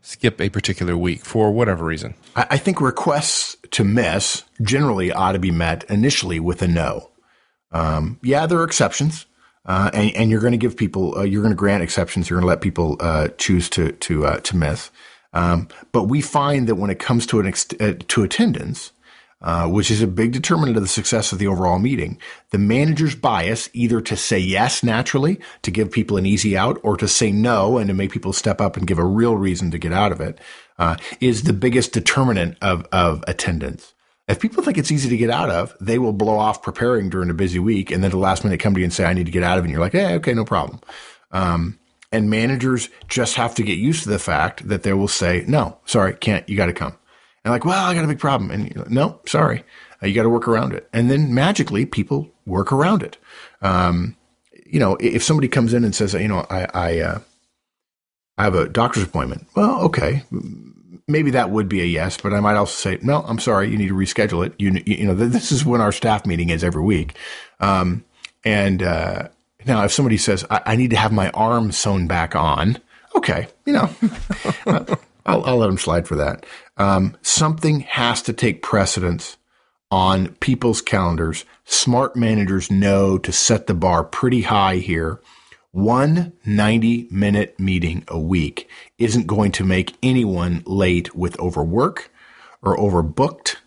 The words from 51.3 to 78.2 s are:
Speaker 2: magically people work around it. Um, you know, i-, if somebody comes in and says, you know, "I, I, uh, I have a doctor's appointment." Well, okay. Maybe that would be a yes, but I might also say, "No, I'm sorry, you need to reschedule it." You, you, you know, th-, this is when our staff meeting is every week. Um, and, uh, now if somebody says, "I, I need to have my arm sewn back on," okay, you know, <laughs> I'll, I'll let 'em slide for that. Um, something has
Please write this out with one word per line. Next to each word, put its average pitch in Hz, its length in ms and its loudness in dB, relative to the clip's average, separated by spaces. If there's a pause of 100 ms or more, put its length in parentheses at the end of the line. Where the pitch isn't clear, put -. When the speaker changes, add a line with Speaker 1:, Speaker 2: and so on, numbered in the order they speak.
Speaker 2:
magically 135 520 2
people 143 440 -4 (160)
work 95 280 -2
around 165 300 2
it. - 120 -12 (460)
Um, 90 560 0 (480)
you - 160 0
know, 101 140 2
i-, - 100 -8
if 117 180 2
somebody 151 240 2
comes 117 260 2
in 120 120 4
and 101 100 0
says, 98 180 -2
you 95 140 -2
know, 95 220 -2
"I, 92 240 -4
I, 85 260 0
uh, 85 200 -4 (1160)
I 98 60 0
have 98 120 2
a 82 120 2
doctor's 113 360 0
appointment." 67 520 -6
Well, 214 280 2
okay. 139 400 0 (840)
Maybe 151 220 2
that 120 200 2
would 104 180 0
be 95 120 0
a 87 40 0
yes, 87 320 -2
but 101 160 -4
I 104 80 2
might 104 160 4
also 101 160 0
say, 95 280 -4
"No, 139 240 0
I'm 113 140 -4
sorry, 113 300 0
you 107 80 -2
need 101 100 0
to 95 60 -2
reschedule 95 520 0
it." 80 140 -8
You, 98 120 2 (140)
you, 104 120 0
you 107 80 -2
know, 95 100 2
th-, 117 160 0
this - 220 0
is 139 120 0
when 120 140 2
our 104 140 2
staff 107 320 0
meeting 85 240 0
is 82 160 0
every 87 180 0
week. 92 320 0 (460)
Um, 92 420 0 (400)
and, 98 400 2
uh, 87 460 -4 (360)
now 113 200 2
if 101 80 0
somebody 120 240 2
says, 98 320 0
"I, 107 160 0
I 110 100 0
need 123 140 2
to 110 80 2
have 107 160 2
my 95 160 2
arm 113 420 0
sewn 95 360 0
back 82 280 -2
on," 80 420 0 (380)
okay, - 320 0 (180)
you 285 60 0
know, 285 180 2 (760)
<laughs> - 20 -2 (580)
I'll, 123 200 2
I'll 127 120 2
let 110 120 4
'em 95 80 0
slide 85 300 0
for 82 100 -2
that. 69 280 -4 (320)
Um, 98 440 2
something 156 600 0
has 120 420 -2